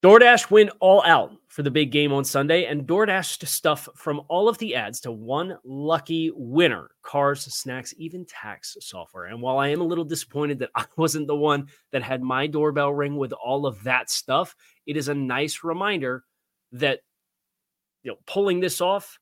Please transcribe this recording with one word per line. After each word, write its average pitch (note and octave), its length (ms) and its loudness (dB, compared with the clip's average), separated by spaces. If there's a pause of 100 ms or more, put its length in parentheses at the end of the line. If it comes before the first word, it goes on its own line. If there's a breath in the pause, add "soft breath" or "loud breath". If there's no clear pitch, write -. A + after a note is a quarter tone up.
DoorDash A#3 480 10
went G#3 300 8
all F#3+ 240 8
out D3+ 300 4 (160)
for - 160 -6
the C#3 80 0
big C#3+ 180 0
game D3 220 0
on C#3 120 0
Sunday D3+ 420 0
and C#3+ 200 -6
DoorDashed F#3+ 640 -2
stuff - 480 -2
from D3 320 -8
all F#3+ 200 2
of A#3 100 -2
the A3 180 -6
ads A2 240 -8
to B2+ 100 -10
one C3 540 -6
lucky D#3+ 720 -4
winner. B2 560 0 (100)
Cars, C#3+ 400 -2 (100)
snacks, B2+ 460 -10
even E3 260 -14
tax - 540 -18
software. F2+ 460 -16
And A2+ 180 -12
while C3 160 0
I C#3 100 0
am D#3 120 -2
a F3+ 40 -2
little E3+ 200 -4
disappointed D3 560 -6
that B2 120 -8
<laughs> - 40 -8
I - 80 -6 (120)
wasn't D#3 300 -2
the D3 80 -2
one D3 320 0 (240 soft breath)
that B2+ 140 -4
had C3 180 -6
my B2+ 240 -2
doorbell D3 460 0
ring C#3+ 240 -4
with C3+ 160 -4
all C3+ 340 -4
of G#2 160 -8
that B2+ 260 -2
stuff, - 460 -2 (320 soft breath)
it D3 100 -6
is C#3 120 -4
a D3 60 -2
nice C#3 500 -4
reminder E3 580 -4 (480)
that, C3 300 -2 (1040)
you A#2+ 80 -10
know, - 120 -14
pulling G3 360 -2
this F3+ 200 -4
off F#3+ 420 -2